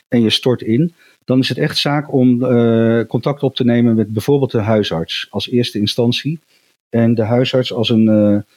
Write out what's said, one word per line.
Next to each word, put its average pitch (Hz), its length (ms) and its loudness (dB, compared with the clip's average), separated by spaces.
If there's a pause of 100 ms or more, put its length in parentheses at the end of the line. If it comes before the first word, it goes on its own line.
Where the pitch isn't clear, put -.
en 120 140 0
je 110 80 2
stort 120 320 -2
in, 135 320 0 (320)
dan 131 140 2
is 127 100 0
het 123 80 -6
echt - 200 -2
zaak 147 360 -4
om, 127 300 2
eh, 117 640 2
contact 135 360 -4
op 135 120 -2
te - 80 -2
nemen 120 320 2
met 110 180 -2
bijvoorbeeld 135 380 0
de 117 100 0
huisarts 98 680 -2
als - 200 -8
eerste 120 300 -2
instantie. 120 600 -2 (500)
En 117 260 2
de 113 80 -2
huisarts 123 500 -2
als 113 160 -2
een, 110 200 2
eh, 104 280 2 (200)